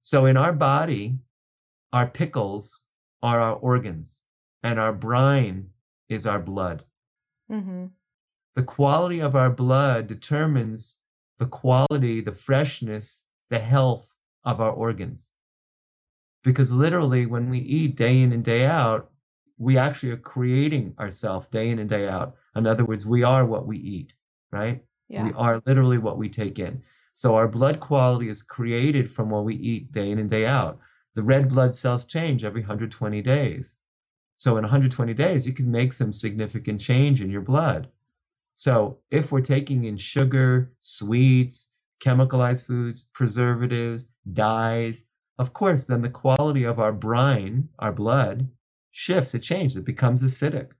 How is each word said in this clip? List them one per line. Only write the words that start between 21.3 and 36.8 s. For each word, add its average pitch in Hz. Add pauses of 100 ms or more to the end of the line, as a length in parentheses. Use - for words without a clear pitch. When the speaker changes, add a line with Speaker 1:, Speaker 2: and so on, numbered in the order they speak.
Speaker 1:
day 113
in 113
and 107
day 101
out. 95 (200)
In 113
other 110
words, 107
we 120
are 127
what 110
we 107
eat, 92 (380)
right? 113 (240)
Speaker 2:
Yeah. 110
Speaker 1:
We -
are 117
literally 131
what 110
we 107
take 101
in. 95 (320)
So 117
our 113
blood 135
quality 123
is 107
created 123
from 110
what 104
we 110
eat -
day 101
in 104
and 107
day 110
out. 110 (340)
The 110
red 135
blood 127
cells 123
change 151
every 107
hundred 107
twenty 104
days. 127 (600)
So 120
in 107
a 107
hundred 135
twenty 117
days, 143
you 131
can 123
make 123
some 107
significant 107
change 131